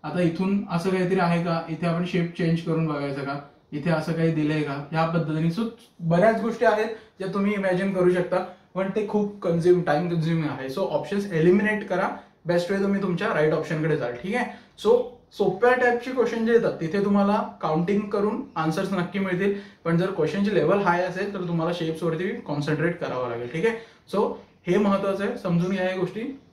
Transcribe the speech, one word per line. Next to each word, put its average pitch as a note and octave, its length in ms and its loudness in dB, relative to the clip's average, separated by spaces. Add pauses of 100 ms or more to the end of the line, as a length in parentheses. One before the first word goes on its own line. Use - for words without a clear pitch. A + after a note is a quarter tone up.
आता D#3+ 160 -4
इथून F#3 500 0
असं F3 200 -2
काहीतरी F#3 280 0
आहे E3+ 260 2
का, E3 240 -2
इथे E3 180 -4
आपण E3+ 200 0
shape E3+ 320 -2
change E3 220 2
करून D#3+ 260 0
बघायचं C#3+ 340 -4
का, C#3 200 -6 (320)
इथे D3+ 180 -2
असं D#3+ 220 0
काही E3 180 2
दिलंय D3+ 320 0
का, C#3 280 -4
ह्या E3 160 0
पद्धतीने. D#3+ 420 0
So A3 180 -2 (340)
बऱ्याच F3+ 400 4
गोष्टी A3+ 240 -2
आहेत G#3+ 240 4 (300)
ज्या F#3+ 160 -8
तुम्ही G3+ 200 0
इमॅजिन F#3+ 400 0
करू F3+ 160 4
शकता, F3+ 260 0 (380)
पण F#3+ 160 -2
ते G#3 180 -2
खूप G#3 340 -2
consume, E3+ 400 4
time D#3+ 260 0
consuming E3 420 0
आहे. C3+ 180 -8
So - 100 -6
ऑप्शन्स E3+ 540 -2
eliminate G3+ 560 4
करा, F#3+ 200 0 (380)
Best C4 260 0
वे G3 60 0
तुम्ही G3 240 0
तुमच्या F#3+ 320 0
right D#3 180 2
ऑप्शनकडे D#3 440 -2
जाल, A#2+ 160 -4
ठीक G3+ 220 -6
आहे? B3 100 -2 (400)
So A#3 120 6 (360)
सोप्या A#3 400 2
टाईपचे B3 380 2
question A3+ 360 0
जे A#3 60 2
येतात - 280 4
तिथे G3 240 0
तुम्हाला G3+ 440 2 (140)
counting E3+ 380 0
करून G#3 420 -2 (140)
answers E3 360 -2
नक्की F#3 260 -2
मिळतील, G3 360 0 (300)
पण E3 120 2
जर F#3 140 2
क्वेश्चनची G3 440 0
level E3+ 240 4
हाय F3+ 240 2
असेल F#3+ 320 -4
तर F#3 60 -6
तुम्हाला E3+ 340 -2
शेप्सवरती E3 540 -2
concentrate D#3 720 -2
करावं B2+ 280 -4
लागेल, A#2+ 200 -6
ठीक E3 180 -2
आहे? A3+ 100 0 (400)
So A3 80 2 (420)
हे F3+ 120 4
महत्त्वाचं G3 460 2
आहे, A#3+ 140 -4
समजून F3 340 0
घ्या F#3 180 0
या F#3 60 -4
गोष्टी. A3 420 -4 (140)